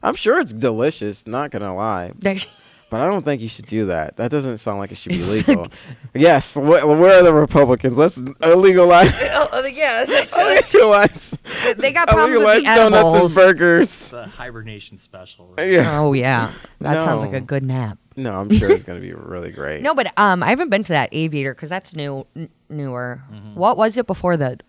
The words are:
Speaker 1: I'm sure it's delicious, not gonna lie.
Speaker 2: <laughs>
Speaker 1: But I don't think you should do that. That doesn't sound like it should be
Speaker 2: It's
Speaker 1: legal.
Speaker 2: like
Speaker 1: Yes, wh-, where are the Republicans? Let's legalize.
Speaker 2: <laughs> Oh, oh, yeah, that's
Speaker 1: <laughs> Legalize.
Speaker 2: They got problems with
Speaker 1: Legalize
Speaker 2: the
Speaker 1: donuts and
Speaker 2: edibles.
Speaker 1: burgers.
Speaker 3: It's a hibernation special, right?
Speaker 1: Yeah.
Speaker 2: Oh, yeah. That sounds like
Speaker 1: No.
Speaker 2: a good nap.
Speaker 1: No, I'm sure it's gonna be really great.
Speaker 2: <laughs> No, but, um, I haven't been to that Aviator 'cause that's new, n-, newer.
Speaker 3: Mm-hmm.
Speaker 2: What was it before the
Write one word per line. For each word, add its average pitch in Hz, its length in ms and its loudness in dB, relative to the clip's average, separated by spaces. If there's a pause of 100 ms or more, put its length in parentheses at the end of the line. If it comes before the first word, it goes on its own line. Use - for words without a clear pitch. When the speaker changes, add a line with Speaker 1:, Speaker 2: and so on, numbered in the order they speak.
Speaker 1:
I'm - 140 -4
sure 277 240 -2
it's 180 120 -8
delicious, 110 760 -6
not 135 240 -8
gonna 101 220 -8
lie. 95 460 -6
Speaker 2:
<laughs> 190 260 -6 (440)
Speaker 1:
But 110 120 -6
I 156 60 -2
don't 190 160 -4
think 143 160 -4
you 113 60 -12
should 110 200 -16
do 110 200 -4
that. 80 300 -6
That 117 160 -6
doesn't 131 260 -6
sound 101 220 -8
like 98 100 -12
it 92 80 -18
should - 140 -14
be 180 80 -6
Speaker 2:
It's - 260 -2
Speaker 1:
legal. 214 160 2
Speaker 2:
like 160 100 -14 (400)
Speaker 1:
Yes, 143 440 2
wh-, - 20 -4
where 156 640 6
are - 20 6
the 170 100 6
Republicans? 131 640 2
Let's 156 240 0 (200)
legalize. 175 760 6
Speaker 2:
<laughs> - 40 -8 (120)
Oh, 294 200 -2
oh, 262 140 -4
yeah, 262 380 -2
that's 453 320 -2
Speaker 1:
<laughs> 381 360 0
Legalize. 214 640 4 (380)
Speaker 2:
They 269 160 -2
got 339 160 0
problems 285 320 4
with 214 80 4
Speaker 1:
Legalize 214 140 4 (140)
Speaker 2:
the 226 60 8
Speaker 1:
donuts 214 220 6
and 165 100 4
Speaker 2:
edibles. 170 220 4
Speaker 1:
burgers. 175 540 6
Speaker 3:
It's - 220 -8
a 120 140 -16
hibernation 110 720 -16
special, 92 580 -20
right? 175 140 -4
Speaker 1:
Yeah. 165 300 2
Speaker 2:
Oh, 143 140 0
yeah. 123 380 -2 (280)
That 151 240 -2
sounds 110 180 -2
like 104 80 -8
Speaker 1:
No. 131 80 -8
Speaker 2:
a 131 40 -8
good 135 200 -6
nap. 131 340 -6 (200)
Speaker 1:
No, 123 240 -8
I'm 101 120 -6
sure 107 200 0
it's 440 100 0
gonna 87 160 -14
be 90 140 -16
really 87 400 -14
great. - 300 -10
Speaker 2:
<laughs> 262 40 -4
No, 311 80 -2
but, 202 220 -4
um, 190 260 0
I 135 60 -2
haven't 269 220 -2
been 202 120 -2
to 185 100 -6
that 139 200 0
Aviator 147 420 -6
'cause 151 140 -18
that's 185 260 -12
new, 143 400 -10
n-, 160 140 -14 (200)
newer. 127 540 -12 (100)
Speaker 3:
Mm-hmm. 107 220 -20
Speaker 2:
What 185 220 0
was 220 220 0
it 233 100 -6
before 180 280 -2
the 131 220 -4 (100)